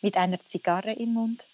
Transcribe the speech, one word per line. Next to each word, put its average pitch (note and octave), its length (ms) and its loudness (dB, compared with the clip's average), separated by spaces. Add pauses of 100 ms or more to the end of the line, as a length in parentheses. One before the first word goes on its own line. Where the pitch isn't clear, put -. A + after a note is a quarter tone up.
mit G3+ 160 0
einer F3+ 300 2
Zigarre F#3 460 -2
im A#3 200 -2
Mund A3+ 420 -2